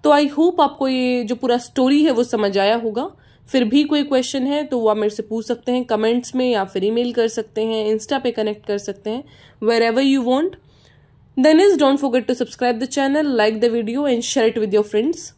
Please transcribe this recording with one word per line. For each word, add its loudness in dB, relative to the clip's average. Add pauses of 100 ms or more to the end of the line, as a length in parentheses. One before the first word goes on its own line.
तो 4
I 6
hope 0
आपको 0
ये 0
जो -4
पूरा -2
स्टोरी 2
है 4
वो 0
समझ -2
आया 2
होगा। -4 (380)
फिर 2
भी 2
कोई 0
क्वेश्चन -2
है -2
तो -4
वो 2
आप 2
मेरे 0
से -10
पूछ -8
सकते -4
हैं -2
कमेंट्स -2
में 0
या 0
फिर -6
ईमेल 0
कर 0
सकते -6
हैं, -2
Insta -4
पे -2
कनेक्ट -6
कर -4
सकते -10
हैं, -8 (400)
wherever 2
you 2
want। 0 (800)
Then 6
is 6
don't 4
forget 0
to 0
subscribe -2
the -6
channel, 0
like 2
the 2
video -2
and 0
share 2
it -4
with 0
your 2
friends। -2 (140)